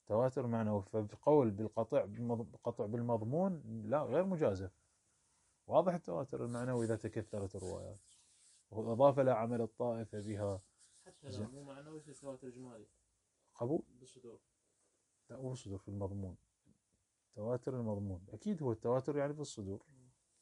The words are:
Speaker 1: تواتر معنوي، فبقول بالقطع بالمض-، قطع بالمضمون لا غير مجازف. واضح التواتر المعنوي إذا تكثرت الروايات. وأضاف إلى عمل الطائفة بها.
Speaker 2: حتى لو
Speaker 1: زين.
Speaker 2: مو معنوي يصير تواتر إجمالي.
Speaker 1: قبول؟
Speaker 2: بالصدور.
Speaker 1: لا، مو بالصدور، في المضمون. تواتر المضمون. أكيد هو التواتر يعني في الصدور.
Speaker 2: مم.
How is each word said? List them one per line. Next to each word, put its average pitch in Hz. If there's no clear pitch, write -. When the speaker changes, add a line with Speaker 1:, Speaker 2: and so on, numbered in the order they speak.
Speaker 1:
تواتر 123
معنوي، 110
فبقول 113
بالقطع 107
بالمض-، 117
قطع 117
بالمضمون 120
لا 139
غير 135
مجازف. 117
واضح 170
التواتر 156
المعنوي 120
إذا 113
تكثرت 104
الروايات. 92
وأضاف 117
إلى 127
عمل 117
الطائفة 113
بها. 101
Speaker 2:
حتى 151
لو -
Speaker 1:
زين. 123
Speaker 2:
مو 139
معنوي 143
يصير 151
تواتر 135
إجمالي. 120
Speaker 1:
قبول؟ 135
Speaker 2:
بالصدور. 127
Speaker 1:
لا، 117
مو 131
بالصدور، 107
في -
المضمون. 98
تواتر 123
المضمون. 101
أكيد 165
هو 127
التواتر 127
يعني 143
في 151
الصدور. 104
Speaker 2:
مم. 127